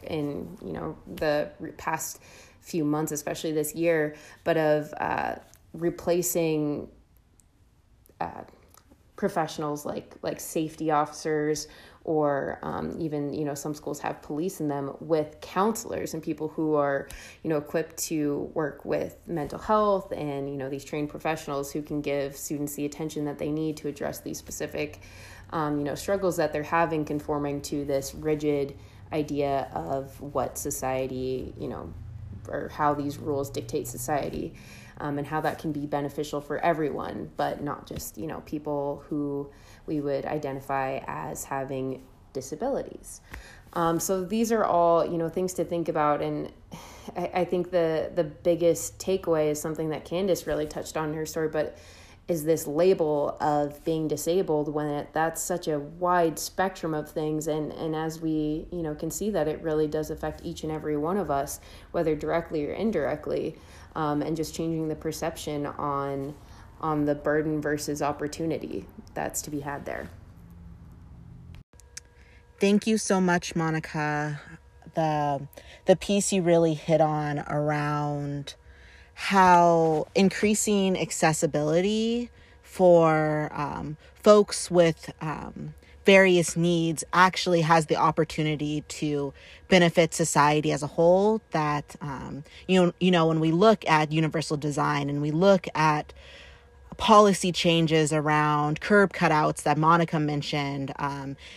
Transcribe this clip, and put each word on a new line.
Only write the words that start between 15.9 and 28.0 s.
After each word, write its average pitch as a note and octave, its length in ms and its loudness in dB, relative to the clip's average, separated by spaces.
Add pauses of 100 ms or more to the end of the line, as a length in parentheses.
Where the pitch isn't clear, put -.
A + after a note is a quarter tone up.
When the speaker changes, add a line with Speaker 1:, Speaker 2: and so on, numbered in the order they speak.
Speaker 1:
and D#3+ 100 -8
people D#3 240 -4
who D#3 280 0
are, C#3 340 0 (340)
you D#3+ 60 -4
know, D#3 80 0
equipped D#3 400 -4
to D3 560 -2
work D3+ 320 -4
with D#3 320 -4 (100)
mental D3+ 320 -6
health G#3 540 2
and, C#3+ 360 -4
you C#3+ 60 -8
know, C3 140 -6
these C#3 160 -8
trained D3 240 -4
professionals D3 640 -4
who D#3 80 -4
can D3 180 -4
give C#3+ 380 -2
students D3 380 -6
the D3 100 -4
attention D3+ 400 -6
that C#3+ 140 -6
they D3 120 -4
need D#3 240 -2
to D3 140 -8
address C#3+ 320 -8
these D#3+ 160 -10
specific, - 640 -8 (500)
um, D3 280 -2
you C#3+ 40 -2
know, D3 120 -4
struggles F#3+ 420 0
that D3+ 160 0
they're D3+ 100 -4
having D#3+ 400 0
conforming D3 580 -4
to C#3+ 220 -4
this C#3 320 -2